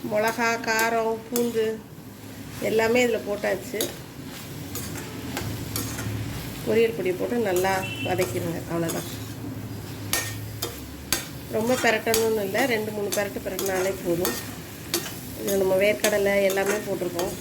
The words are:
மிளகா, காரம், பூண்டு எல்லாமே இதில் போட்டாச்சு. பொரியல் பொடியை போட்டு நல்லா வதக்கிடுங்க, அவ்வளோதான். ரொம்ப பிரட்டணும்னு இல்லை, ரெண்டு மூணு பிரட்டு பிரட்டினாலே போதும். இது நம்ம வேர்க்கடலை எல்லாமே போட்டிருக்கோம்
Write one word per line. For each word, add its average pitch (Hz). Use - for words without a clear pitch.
மிளகா, 220
காரம், 226
பூண்டு 233
எல்லாமே 226
இதில் 220
போட்டாச்சு. 202
பொரியல் 220
பொடியை 185
போட்டு 196
நல்லா 185
வதக்கிடுங்க, 175
அவ்வளோதான். 165
ரொம்ப 233
பிரட்டணும்னு 226
இல்லை, 214
ரெண்டு 214
மூணு 202
பிரட்டு 202
பிரட்டினாலே 190
போதும். 175
இது 202
நம்ம 190
வேர்க்கடலை 208
எல்லாமே 196
போட்டிருக்கோம் 180